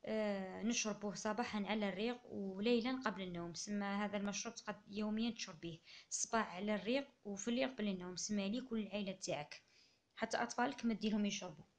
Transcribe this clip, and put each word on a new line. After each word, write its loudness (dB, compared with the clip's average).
آه، 0
نشربوه 0
صباحا 0
على 2
الريق -2
وليلا 2
قبل 0
النوم. -4
سما 0
هذا 0
المشروب -2
تقد -8
يوميا 0
تشربيه -6
الصباح 2
على 2
الريق 2
وفي -4
الليل 4
قبل 0
النوم، -2
سما 2
ليك -2
وللعائله 0
تاعك، -4
حتى 0
اطفالك 0
ما 6
ديرهم 4
يشربوا. -2